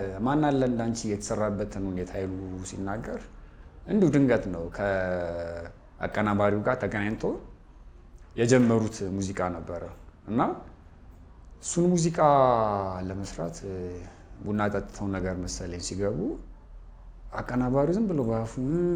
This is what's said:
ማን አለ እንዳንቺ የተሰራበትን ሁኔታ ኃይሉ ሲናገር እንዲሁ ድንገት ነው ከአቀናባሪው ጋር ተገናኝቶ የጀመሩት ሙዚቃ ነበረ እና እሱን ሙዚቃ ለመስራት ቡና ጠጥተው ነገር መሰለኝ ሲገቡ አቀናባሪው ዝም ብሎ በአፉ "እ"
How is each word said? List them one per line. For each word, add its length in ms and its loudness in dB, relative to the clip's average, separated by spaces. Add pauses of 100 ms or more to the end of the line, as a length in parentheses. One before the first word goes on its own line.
(200)
ማን 240 2
አለ 200 4
እንዳንቺ 420 0
የተሰራበትን 800 -2
ሁኔታ 280 -4
ኃይሉ 200 -4 (320)
ሲናገር 560 -6 (640)
እንዲሁ 220 6
ድንገት 380 6
ነው 160 -4 (1300)
ከአቀናባሪው 680 2
ጋር 180 2
ተገናኝቶ 460 -2 (1120)
የጀመሩት 600 6 (140)
ሙዚቃ 300 -4 (100)
ነበረ 320 -8 (440)
እና 140 0 (1160)
እሱን 280 0
ሙዚቃ 320 4 (840)
ለመስራት 540 -6 (800)
ቡና 300 -2
ጠጥተው 400 -4
ነገር 300 -2
መሰለኝ 440 -8
ሲገቡ 360 -2 (1120)
አቀናባሪው 600 0
ዝም 120 2
ብሎ 160 0
በአፉ 300 -2 (140)
"እ" 140 0 (160)